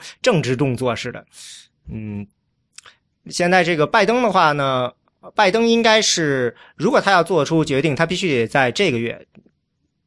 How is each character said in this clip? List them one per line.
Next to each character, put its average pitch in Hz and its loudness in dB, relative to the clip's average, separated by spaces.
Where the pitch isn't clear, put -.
政 208 2
治 123 -2
动 127 -2
作 120 -4
似 123 -10
的。 104 -18
嗯， 104 -10
现 175 -2
在 180 4
这 170 0
个 147 2
拜 202 2
登 240 0
的 214 0
话 170 4
呢， 131 -2
拜 196 4
登 226 2
应 233 2
该 220 4
是， 139 -2
如 156 -2
果 254 2
他 196 0
要 180 4
做 160 0
出 156 0
决 135 0
定， 151 -2
他 170 0
必 165 -6
须 185 -4
得 120 0
在 131 0
这 190 0
个 123 -2
月， 117 -6